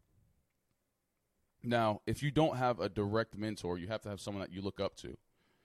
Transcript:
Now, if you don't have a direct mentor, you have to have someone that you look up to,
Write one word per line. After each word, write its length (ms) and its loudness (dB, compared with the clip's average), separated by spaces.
Now, 420 2
if 160 0
you 80 0
don't 260 4
have 240 2
a 80 0
direct 480 0
mentor, 440 -4
you 80 -8
have 160 -4
to 60 -8
have 120 -8
someone 200 -6
that 120 -10
you 80 -6
look 180 -4
up 180 -2
to, 200 -10